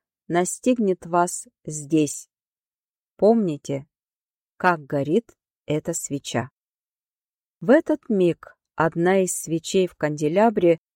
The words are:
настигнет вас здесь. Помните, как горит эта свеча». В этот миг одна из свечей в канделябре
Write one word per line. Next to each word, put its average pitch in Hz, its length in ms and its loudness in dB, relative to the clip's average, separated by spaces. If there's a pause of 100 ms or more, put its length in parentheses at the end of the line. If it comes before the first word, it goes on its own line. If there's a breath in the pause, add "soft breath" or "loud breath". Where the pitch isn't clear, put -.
(280)
настигнет 185 800 -2
вас 175 420 -2 (180)
здесь. 151 640 -2 (880)
Помните, 175 720 0 (680)
как 170 280 -2
горит 147 520 -2 (280)
эта 156 280 -4
свеча». - 560 -8 (1120)
В 175 100 2
этот 311 360 2
миг 185 480 0 (240)
одна 170 440 2
из 180 120 -4
свечей 170 520 -2
в - 80 -20
канделябре 170 840 2 (160)